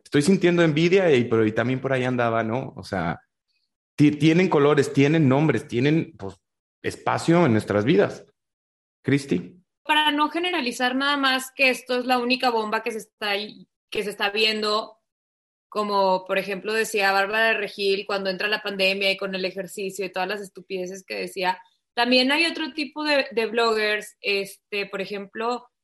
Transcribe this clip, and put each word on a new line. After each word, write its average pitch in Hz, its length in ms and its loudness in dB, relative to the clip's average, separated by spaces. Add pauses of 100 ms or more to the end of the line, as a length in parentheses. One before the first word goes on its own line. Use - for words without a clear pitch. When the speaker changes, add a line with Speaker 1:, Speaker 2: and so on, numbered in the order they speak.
Speaker 1:
estoy 143 180 2
sintiendo 175 400 4
envidia, 170 500 4
y, 123 120 6
pero, 113 200 2
y 110 60 2
también 123 300 -2
por 135 120 -4
ahí 127 120 0
andaba, 117 400 0
¿no? 117 320 -6
O 101 80 -12
sea, 85 340 -4 (760)
ti-, 147 160 6
tienen 160 360 4
colores, 147 440 2
tienen 143 360 4
nombres, 135 380 2
tienen, 147 500 0
pues, 98 200 -12 (440)
espacio 165 640 0
en 131 100 4
nuestras 104 300 2
vidas. 175 400 0 (800)
Cristi. - 540 -2 (260)
Speaker 2:
Para 302 300 0
no 294 160 2
generalizar 294 640 -2
nada 277 220 0
más 262 400 0
que 262 140 2
esto 247 280 -4
es 240 80 -4
la 254 120 2
única 254 320 0
bomba 220 340 -2
que 233 80 -6
se 220 60 -8
está 208 320 -8
ahí, 202 360 -6 (240)
que 208 140 -4
se 202 60 -8
está 202 200 -2
viendo, 214 680 -2 (760)
como 196 520 2
por 190 120 -2
ejemplo 190 360 -4
decía 214 400 0
Bárbara 202 340 2
de 226 80 2
Regil 196 500 -2
cuando 196 240 -4
entra 190 200 -2
la 214 120 -2
pandemia 196 520 0
y 190 40 -6
con 190 200 -6
el 185 80 -4
ejercicio 190 600 -8
y 180 60 -8
todas 185 180 -4
las 208 120 -6
estupideces 190 640 -10
que 214 100 -12
decía, 185 440 -4 (360)
también 254 380 2
hay 330 140 2
otro 302 260 -6
tipo 302 320 -8
de, 285 260 0
de 226 160 -2
bloggers, 214 720 -2
este, 196 680 -6
por 196 140 -8
ejemplo, 208 680 -8 (160)